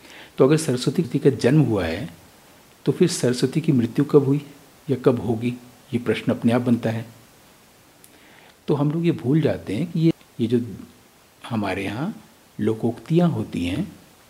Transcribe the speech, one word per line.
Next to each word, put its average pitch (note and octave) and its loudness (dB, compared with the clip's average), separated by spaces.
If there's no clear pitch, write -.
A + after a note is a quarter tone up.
तो C#3+ 6
अगर D3 6
सरस्वती B2+ -2
का C#3 4
जन्म B2+ 4
हुआ A2 2
है F2 -6
तो C#3+ 0
फिर F3 4
सरस्वती B2+ 0
की - 2
मृत्यु B2 2
कब C#3 6
हुई C#3+ -2
या B2 0
कब B2 2
होगी, A#2+ -2
ये A#2 -2
प्रश्न A2 -2
अपने A#2 0
आप A#2+ 2
बनता A2+ 0
है। A2 -6
तो D#3 2
हम D3 0
लोग E3 -2
ये D#3+ 4
भूल C3 0
जाते F#2+ -2
हैं E3+ -4
कि E3 -2
ये, D#3+ 4
ये A#2 2
जो A#2+ 2
हमारे G2 -4
यहाँ B2+ -8
लोकोक्तियाँ A#2 0
होती - -4
हैं D3+ -6